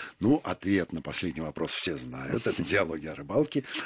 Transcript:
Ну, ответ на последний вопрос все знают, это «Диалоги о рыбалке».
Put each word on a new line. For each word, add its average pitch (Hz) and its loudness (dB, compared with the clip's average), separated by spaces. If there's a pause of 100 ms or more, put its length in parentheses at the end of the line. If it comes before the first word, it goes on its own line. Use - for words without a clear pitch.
(200)
Ну, 139 6
ответ 92 2
на 80 -6
последний 78 -2
вопрос 80 -4
все 82 0
знают, 65 -4
это 92 0
«Диалоги 80 0
о 78 -6
рыбалке». 107 2 (200)